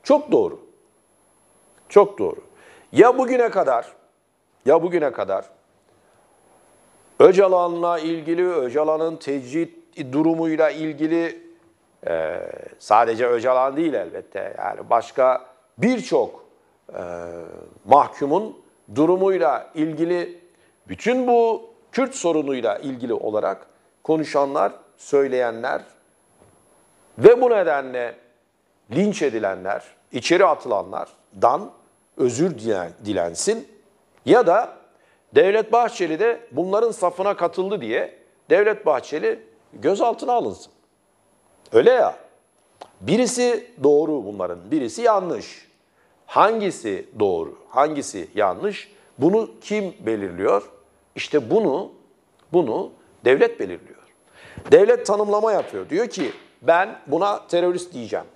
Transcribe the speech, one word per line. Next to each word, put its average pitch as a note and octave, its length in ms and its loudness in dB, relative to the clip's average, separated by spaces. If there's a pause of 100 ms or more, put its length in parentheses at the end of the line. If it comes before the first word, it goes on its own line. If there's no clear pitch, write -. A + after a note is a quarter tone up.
Çok C#4+ 300 2
doğru. A2 280 0 (1300)
Çok G3+ 300 4
doğru. F2+ 220 -4 (520)
Ya B3 260 6
bugüne B3 320 0
kadar, C3+ 420 -2 (720)
ya D#3+ 160 4
bugüne E3 300 -2
kadar G2 320 -4 (1800)
Öcalan'la F3 800 4
ilgili, E3 500 -2
Öcalan'ın D#3 680 -2
tecrit C#3 960 -8
durumuyla D#3+ 580 0
ilgili, D#3 800 -4 (560)
e, E2 340 -4 (380)
sadece A#2 480 2
Öcalan B2+ 500 0
değil D#3 180 -2
elbette, F#2+ 640 -10
yani G2+ 320 -8
başka B2+ 640 0 (240)
birçok, E3+ 640 -2 (500)
e, - 80 -10 (840)
mahkumun C#3+ 720 0 (360)
durumuyla E3+ 800 0
ilgili, E3 680 -4 (480)
bütün B3 380 -2
bu A#3 440 0 (220)
Kürt C4 220 -2
sorunuyla C#3 640 -2
ilgili B2 360 -6
olarak G#2 520 -4 (360)
konuşanlar, D3+ 680 -2 (240)
söyleyenler B2+ 880 -2 (1400)
ve A#3+ 220 8
bu B3 100 4
nedenle C3+ 640 -2 (760)
linç F3+ 320 -2
edilenler, G#2 640 -4 (280)
içeri E3 340 2
atılanlardan A#2 1200 -2 (460)
özür C3+ 420 0
dilen-, F#2+ 340 -4 (120)
dilensin G2 640 -4 (580)
ya G3+ 200 6
da F#3+ 300 0 (580)
Devlet G3+ 380 4
Bahçeli G3+ 460 0
de A#3 220 0 (120)
bunların F#3+ 380 0
safına F#3 460 -2
katıldı F#3 440 -4
diye A#2 380 -6 (320)
Devlet G#3 360 4
Bahçeli E3 560 -2 (300)
gözaltına A3 600 -2
alınsın. C3+ 400 -4 (1000)
Öyle C#3 180 6
ya. G#3 260 2 (840)
Birisi A#3+ 720 0 (120)
doğru D3 420 2
bunların, F#2 460 -8
birisi - 320 -4
yanlış. F#3 640 -2 (580)
Hangisi E3+ 840 0 (100)
doğru, F2 400 -2 (100)
hangisi C3+ 680 -2
yanlış? G#2 580 -2 (260)
Bunu F#3+ 320 2 (100)
kim G3+ 340 -6 (120)
belirliyor? G2 640 -2 (460)
İşte B2 340 -2
bunu, F3+ 420 0 (600)
bunu D#3+ 400 -2 (320)
devlet D#3 360 4
belirliyor. - 540 -12 (560)
Devlet A3+ 360 6
tanımlama G#3 460 0
yapıyor. G#2+ 360 -4
Diyor E3+ 180 -2
ki, C#3 260 -6 (300)
"Ben F3+ 440 2
buna F#3 400 -2
terörist F3 480 -2
diyeceğim." G#2 420 -8